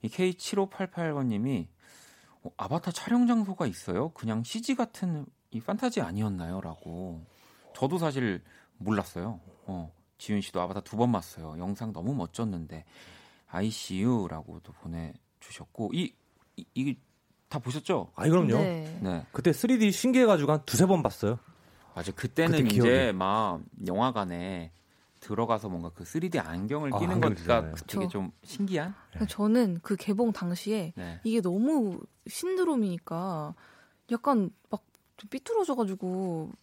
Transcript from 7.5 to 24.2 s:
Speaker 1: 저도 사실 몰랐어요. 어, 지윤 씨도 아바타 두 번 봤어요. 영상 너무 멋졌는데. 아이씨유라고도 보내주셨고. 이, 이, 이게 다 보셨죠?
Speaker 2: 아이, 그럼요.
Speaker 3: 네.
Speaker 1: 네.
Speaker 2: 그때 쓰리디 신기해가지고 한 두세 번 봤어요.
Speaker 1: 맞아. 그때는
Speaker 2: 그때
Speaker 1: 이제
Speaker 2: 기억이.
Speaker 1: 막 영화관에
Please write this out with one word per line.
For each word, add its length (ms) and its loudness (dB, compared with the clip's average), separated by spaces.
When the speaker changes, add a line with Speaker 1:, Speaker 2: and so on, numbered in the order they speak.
Speaker 1:
저도 220 0
사실 440 0
몰랐어요. 600 -2
어, 260 -8
지윤 220 -2
씨도 200 -4
아바타 200 -2
두 160 -10
번 160 4
봤어요. 480 -4
영상 320 -6
너무 240 -4
멋졌는데. 680 -6
아이씨유라고도 1200 -2
보내주셨고. 1200 -10
이, 180 -2
이, 180 -16
이게 220 -2
다 120 -6
보셨죠? 560 -2
Speaker 2:
아이, 140 2
그럼요. 280 6
Speaker 3:
네. 420 -2
Speaker 1:
네. 320 -2
Speaker 2:
그때 200 2
쓰리디 400 4
신기해가지고 600 6
한 140 2
두세 200 6
번 160 6
봤어요. 360 0
Speaker 1:
맞아. 180 -8
그때는 460 2
Speaker 2:
그때 100 6
Speaker 1:
이제 140 6
Speaker 2:
기억이. 340 6
Speaker 1:
막 440 2
영화관에 840 -2